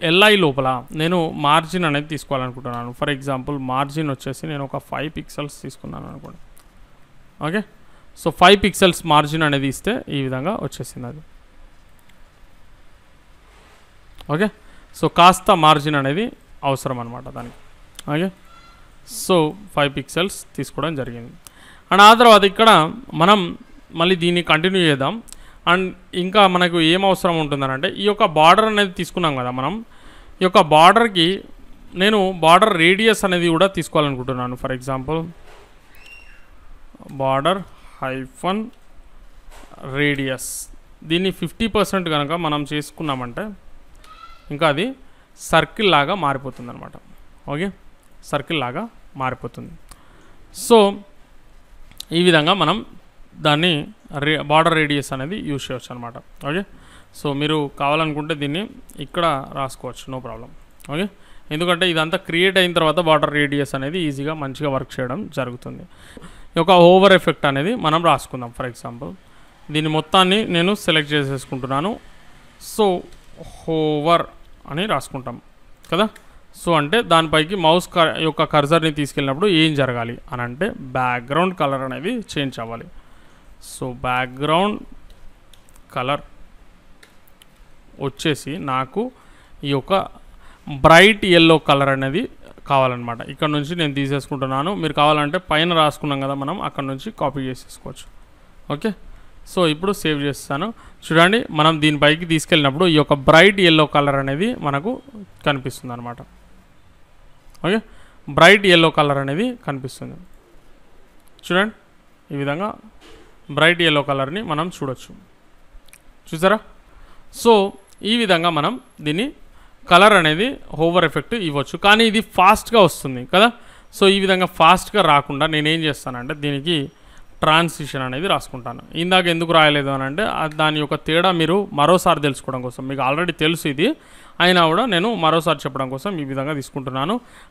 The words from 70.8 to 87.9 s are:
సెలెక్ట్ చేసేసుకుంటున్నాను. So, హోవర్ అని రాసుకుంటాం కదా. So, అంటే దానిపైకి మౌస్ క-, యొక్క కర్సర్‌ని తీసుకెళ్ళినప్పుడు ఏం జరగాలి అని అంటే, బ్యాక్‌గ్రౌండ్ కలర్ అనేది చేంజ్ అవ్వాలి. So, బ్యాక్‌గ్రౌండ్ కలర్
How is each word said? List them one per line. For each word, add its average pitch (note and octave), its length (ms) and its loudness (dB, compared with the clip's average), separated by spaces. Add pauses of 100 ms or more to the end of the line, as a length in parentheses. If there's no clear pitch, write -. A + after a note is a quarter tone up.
సెలెక్ట్ D#3 300 0
చేసేసుకుంటున్నాను. C3+ 760 -4 (840)
So, G#3+ 100 2 (760)
హోవర్ D#3 640 0 (440)
అని E3+ 160 -6
రాసుకుంటాం C3 500 -6 (560)
కదా. G3+ 160 0 (560)
So, E3+ 160 0
అంటే D3+ 180 0 (140)
దానిపైకి D#3+ 440 2 (100)
మౌస్ F3 280 2
క-, D#3 240 0 (100)
యొక్క D#3 160 -2 (100)
కర్సర్‌ని D#3 460 2
తీసుకెళ్ళినప్పుడు C#3 460 -4 (160)
ఏం D#3+ 80 4 (100)
జరగాలి A#2+ 380 -4 (140)
అని B2 160 -6
అంటే, C3+ 180 -6 (320)
బ్యాక్‌గ్రౌండ్ B2+ 640 -2
కలర్ C#3 260 -2
అనేది C3+ 240 -8 (200)
చేంజ్ C#3 320 -6
అవ్వాలి. A#2 220 -14 (840)
So, - 120 -12 (220)
బ్యాక్‌గ్రౌండ్ C3+ 720 -2 (1160)
కలర్ C#3 280 -4 (1800)